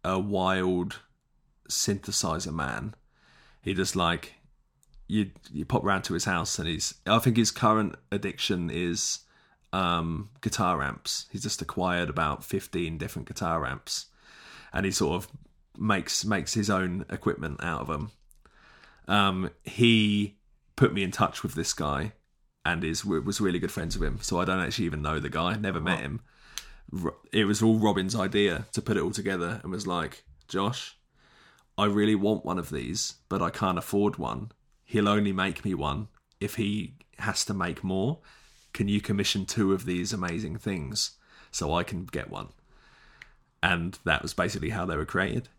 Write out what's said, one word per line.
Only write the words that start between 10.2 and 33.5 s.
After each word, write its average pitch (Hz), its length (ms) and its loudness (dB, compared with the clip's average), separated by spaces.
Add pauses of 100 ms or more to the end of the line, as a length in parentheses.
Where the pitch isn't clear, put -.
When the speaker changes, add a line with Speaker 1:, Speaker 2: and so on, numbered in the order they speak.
Speaker 1:
guitar 90 400 2
amps. - 500 -6
He's 98 100 -8
just - 200 -4
acquired 90 460 0
about 73 360 -2
fifteen 85 540 -4
different - 300 -6
guitar 82 380 -2
amps, - 400 -6 (680)
and 98 140 0
he 95 60 2
sort 82 320 2
of - 40 -16 (500)
makes, - 460 0
makes 95 300 -2
his 107 160 2
own 92 400 0
equipment - 520 -4
out 82 200 -4
of 67 80 -8
'em. 80 200 -4 (960)
Um, 95 440 2 (140)
he 107 720 6 (400)
put - 180 6
me 98 80 0
in 92 80 0
touch - 320 0
with - 120 -6
this 82 180 -2
guy 73 400 -2 (520)
and 82 200 0
is, 80 180 -2
w-, 85 200 0
was 98 180 -2
really 90 180 2
good 85 140 -2
friends 82 260 -4
with 80 80 0
him. 67 140 -2
So - 180 0
I 90 60 2
don't 92 160 2
actually 85 240 0
even 76 180 -2
know 76 160 0
the 69 120 -4
guy, 85 260 0
never 98 240 -2
met 85 180 0
Speaker 2:
Wow. - 60 -6
Speaker 1:
him. 71 160 -6 (840)
R-, 78 100 -2 (180)
it 107 140 4
was 104 160 2
all 110 160 8
Robin's 98 360 2
idea 98 580 2
to 110 100 -2
put 107 160 0
it - 40 2
all 85 80 0
together 95 520 -2
and - 100 -8
was 101 140 -6
like, 87 380 -4 (220)
"Josh, 98 500 -2 (840)
I 101 80 4
really 104 280 4
want 101 300 2
one 90 140 -2
of 78 120 -6
these, 71 440 -4 (140)
but 92 140 0
I 85 80 2